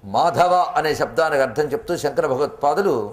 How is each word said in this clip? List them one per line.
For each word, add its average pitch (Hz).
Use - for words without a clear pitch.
మాధవ 160
అనే 151
శబ్దానికి 151
అర్థం 131
చెప్తూ 147
శంకర -
భగవత్పాదులు 143